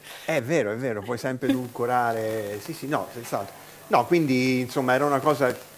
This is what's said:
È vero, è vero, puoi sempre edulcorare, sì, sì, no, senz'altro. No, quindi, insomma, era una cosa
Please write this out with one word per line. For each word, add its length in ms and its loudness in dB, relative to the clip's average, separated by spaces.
È 160 0
vero, 300 2
è 60 -2
vero, 260 -4
puoi 160 -4
sempre 300 -2
edulcorare, 1120 0
sì, 140 -10
sì, 140 -10
no, 260 -2
senz'altro. 400 -8
No, 220 4
quindi, 540 4
insomma, 340 2
era 100 4
una 140 2
cosa 360 2